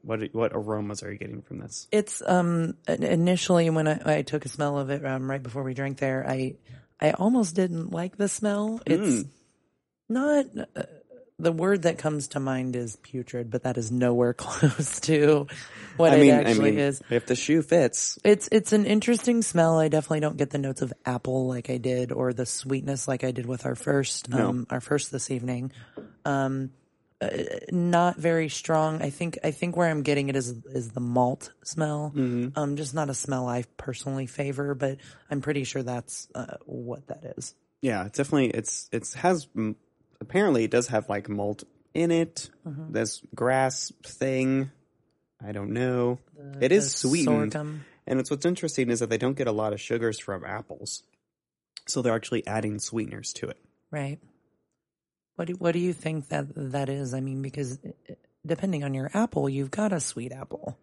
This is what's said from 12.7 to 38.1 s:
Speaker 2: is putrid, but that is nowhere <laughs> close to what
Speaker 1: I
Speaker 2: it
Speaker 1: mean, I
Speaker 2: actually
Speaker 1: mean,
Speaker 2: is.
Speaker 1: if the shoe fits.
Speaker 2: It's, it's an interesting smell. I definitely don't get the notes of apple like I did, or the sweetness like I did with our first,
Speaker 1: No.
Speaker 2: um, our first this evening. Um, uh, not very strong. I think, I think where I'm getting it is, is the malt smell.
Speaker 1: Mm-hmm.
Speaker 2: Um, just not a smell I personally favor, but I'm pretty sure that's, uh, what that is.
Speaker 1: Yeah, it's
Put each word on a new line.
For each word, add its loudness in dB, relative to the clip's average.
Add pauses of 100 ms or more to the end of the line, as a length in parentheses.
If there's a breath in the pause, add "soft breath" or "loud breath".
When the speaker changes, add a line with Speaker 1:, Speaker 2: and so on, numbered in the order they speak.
Speaker 2:
is -4
putrid, -8
but -4
that -2
is -4
nowhere 4
<laughs> -6
close 2
to 6 (480 loud breath)
what 8
Speaker 1:
I 10
Speaker 2:
it 12
Speaker 1:
mean, 12
I 8
Speaker 2:
actually 6
Speaker 1:
mean, 2
Speaker 2:
is. 0
Speaker 1:
if 2
the 4
shoe 4
fits. 2
Speaker 2:
It's, 6
it's 4
an 6
interesting 4
smell. 4
I 6
definitely 2
don't 0
get 0
the -4
notes -2
of -2 (140)
apple 0
like -4
I -2
did, 0
or -2
the -2
sweetness -4
like -2
I -2
did -6
with -6
our -2
first, 0
Speaker 1:
No. 2
Speaker 2:
um, -2
our -2
first -2
this -6
evening. -4 (540 loud breath)
Um, 0 (500)
uh, -2 (420)
not 4
very 2
strong. 0
I -2
think, -6
I 0
think -4
where 4
I'm 0
getting 2
it -2
is, -2
is -6
the -6
malt 0 (120)
smell. -4
Speaker 1:
Mm-hmm. 0
Speaker 2:
Um, 0
just -8
not -2
a -4
smell -4
I -2 (140)
personally -6
favor, -4
but -2 (320 loud breath)
I'm -2
pretty -2
sure -6
that's, -8
uh, -8 (100)
what -10
that -12
is. -12 (260)
Speaker 1:
Yeah, 0
it's -8